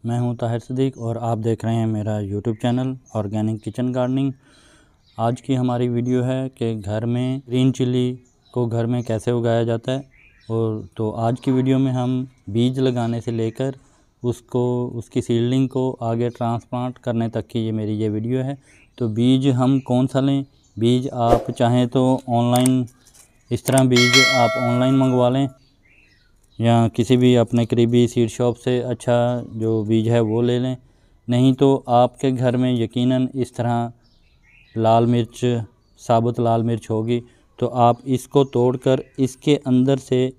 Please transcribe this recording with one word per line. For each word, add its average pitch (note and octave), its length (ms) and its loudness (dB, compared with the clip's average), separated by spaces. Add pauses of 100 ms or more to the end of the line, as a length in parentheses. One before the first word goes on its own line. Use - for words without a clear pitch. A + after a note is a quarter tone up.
मैं A#2+ 140 -4
हूं A#2+ 180 -2
ताहिर A#2 240 -4
सिद्दीक C3 380 -4
और A2+ 220 -6
आप A#2 180 -2
देख A2+ 260 -2
रहे A2+ 100 0
हैं A2+ 140 0
मेरा G#2+ 320 -4
YouTube G2+ 360 -4
चैनल B2+ 380 -2 (220)
ऑर्गेनिक G#2+ 460 -4
किचन B2 300 -6
गार्डनिंग। C3 400 -2 (880)
आज A#2 220 -2
की C3+ 140 -4
हमारी B2 340 0
वीडियो B2 340 0
है C3 280 -2
कि A2+ 260 -4
घर G#2+ 300 -4
में B2+ 340 -2
ग्रीन B2+ 320 2
चिली B2 400 0 (420)
को B2 140 0
घर A#2 180 -2
में B2 160 -2
कैसे A2+ 300 -2
उगाया A#2 320 0
जाता A#2 280 -4
है। C#3 120 -6 (440)
और A2 480 -4
तो G#2+ 140 -4 (100)
आज A#2 200 0
की C3+ 120 -2
वीडियो B2+ 260 2
में C3+ 140 0
हम B2+ 240 -2 (340)
बीज B2 300 0
लगाने A#2+ 400 -2
से A#2 120 -8
लेकर A#2 420 -4 (480)
उसको, B2 420 -4 (240)
उसकी A#2+ 340 -6
सीडलिंग B2 480 0
को C3 200 -2 (140)
आगे A#2 260 -2
ट्रांसप्लांट B2 720 -6
करने A#2 300 -2
तक A2+ 180 -6
की A2+ 180 -4
ये A2 80 -4
मेरी G#2+ 240 -4
ये A2 120 -2
वीडियो A#2 320 -2
है। C#3 160 -6 (400)
तो B2 120 -2
बीज B2+ 460 2
हम C3 300 2
कौन B2+ 220 0
सा C3+ 140 0
लें? C#3 220 0 (320)
बीज B2 320 0
आप A#2+ 440 0
चाहें B2 360 2
तो B2+ 220 2 (200)
ऑनलाइन, B2 540 2 (680)
इस A#2+ 160 -4
तरह C3+ 200 4
बीज A#2+ 400 4
आप B2+ 360 2
ऑनलाइन B2 340 2
मंगवा B2+ 340 2
लें C3+ 180 0 (1080)
या A#2 180 4 (120)
किसी B2 280 2
भी B2 200 6
अपने A#2 300 2
करीबी A#2+ 420 2
seed A#2+ 200 0
shop B2 300 -2
से B2+ 140 -2 (100)
अच्छा A#2+ 340 -2 (380)
जो A2 300 -2
बीज A2 240 2
है A#2+ 140 4
वो A2 200 0
ले A#2+ 160 0
लें। B2+ 180 -4 (520)
नहीं B2+ 260 4
तो C3+ 140 4 (220)
आपके B2 420 2
घर B2 240 0
में B2+ 160 0
यकीनन B2 640 0
इस A#2+ 200 -6
तरह A#2 360 -2 (840)
लाल A2+ 320 4
मिर्च, A#2+ 340 0 (600)
साबुत A#2 400 0
लाल A#2 220 2
मिर्च A2+ 280 -4
होगी, A2+ 300 -2 (380)
तो B2 80 -2
आप A#2+ 420 2
इसको C3+ 380 2
तोड़कर B2+ 580 0 (140)
इसके C#3 380 0 (100)
अंदर C3 320 2
से B2+ 220 -2 (180)